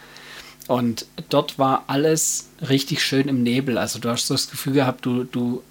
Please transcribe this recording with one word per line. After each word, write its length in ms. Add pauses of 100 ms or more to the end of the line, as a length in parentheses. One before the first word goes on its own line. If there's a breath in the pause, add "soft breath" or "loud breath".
(680 loud breath)
Und 380 (240)
dort 300
war 280
alles 600 (200)
richtig 360
schön 240
im 160
Nebel. 340
Also 220
du 100
hast 180
so 60
das 160
Gefühl 240
gehabt, 320
du, 180
du 480